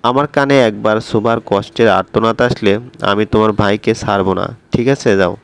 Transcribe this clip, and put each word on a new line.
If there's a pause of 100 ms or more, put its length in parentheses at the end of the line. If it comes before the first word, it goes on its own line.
আমার
কানে
একবার
সুভার
কষ্টের
আর্তনাদ
আসলে (220)
আমি
তোমার
ভাইকে
ছাড়বো
না, (160)
ঠিক
আছে?
যাও।